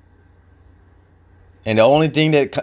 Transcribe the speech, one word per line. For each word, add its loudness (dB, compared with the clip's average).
And -2
the 4
only 2
thing -2
that -2
c-, -6